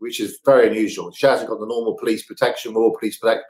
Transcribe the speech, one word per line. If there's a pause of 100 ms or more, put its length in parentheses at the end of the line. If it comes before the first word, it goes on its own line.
which
is
very
unusual.
She
hasn't
got
the
normal
police
protection,
royal
police
protect-,